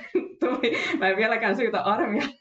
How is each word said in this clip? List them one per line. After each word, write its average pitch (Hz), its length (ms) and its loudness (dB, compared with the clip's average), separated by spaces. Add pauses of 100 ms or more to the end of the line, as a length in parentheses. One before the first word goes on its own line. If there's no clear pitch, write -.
<laughs> - 340 -4
tuli, 254 360 0 (220)
mä 190 100 2
en 190 80 2
vieläkään 220 400 2
syytä 208 260 0
Armia 220 400 0 (180)